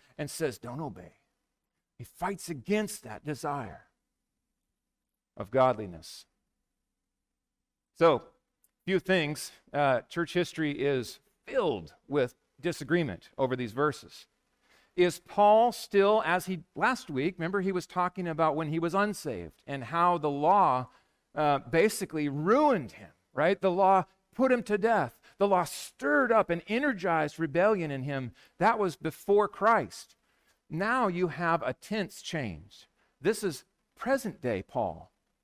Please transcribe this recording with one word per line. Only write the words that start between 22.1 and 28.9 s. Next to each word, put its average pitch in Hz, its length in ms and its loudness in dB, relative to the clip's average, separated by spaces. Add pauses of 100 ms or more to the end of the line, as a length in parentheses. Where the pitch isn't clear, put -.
ruined 180 640 2
him, - 180 -20 (220)
right? 180 280 0
The 190 100 2
law 190 360 4 (280)
put 254 160 2
him 240 140 2
to 208 120 -2
death. 196 440 0 (180)
The 196 80 2
law 185 160 4
stirred 269 720 -2
up 220 180 4
and 170 160 -4
energized 190 720 0
rebellion 165 540 0
in 135 100 -6
him. 131 300 -6 (260)
That 220 220 2
was 185 160 -2